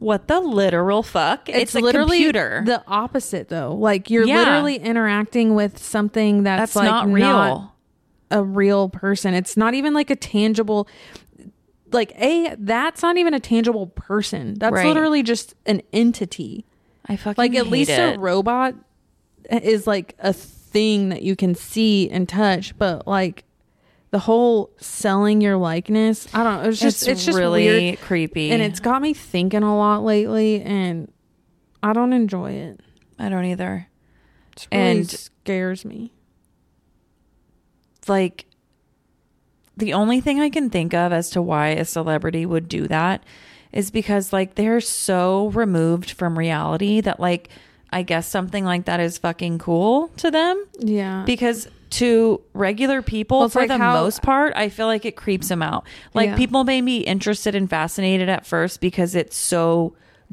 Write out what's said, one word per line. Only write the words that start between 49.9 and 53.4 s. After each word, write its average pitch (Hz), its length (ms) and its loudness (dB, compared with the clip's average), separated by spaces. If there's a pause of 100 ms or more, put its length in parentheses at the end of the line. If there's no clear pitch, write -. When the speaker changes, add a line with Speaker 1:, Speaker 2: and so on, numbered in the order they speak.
Speaker 1:
to 330 140 -2
them. 349 340 0 (140)
Speaker 2:
Yeah. 196 480 -2
Speaker 1:
Because 233 420 -2 (220)
to 226 500 4 (140)
regular 226 480 -2
people, 220 360 0
Speaker 2:
Well, 240 80 6